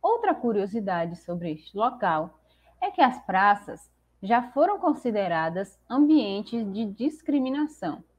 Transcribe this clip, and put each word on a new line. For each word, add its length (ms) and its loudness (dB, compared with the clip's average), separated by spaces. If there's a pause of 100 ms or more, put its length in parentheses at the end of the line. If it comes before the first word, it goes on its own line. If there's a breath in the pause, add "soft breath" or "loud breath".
Outra 320 2
curiosidade 840 -2
sobre 340 -8
este 260 -12
local 600 -2 (400 soft breath)
é 120 -4
que 100 2
as 240 4
praças 640 0 (300)
já 200 2 (100)
foram 280 2
consideradas 1000 -2 (120)
ambientes 800 2
de 140 -4
discriminação. 1200 -2 (160)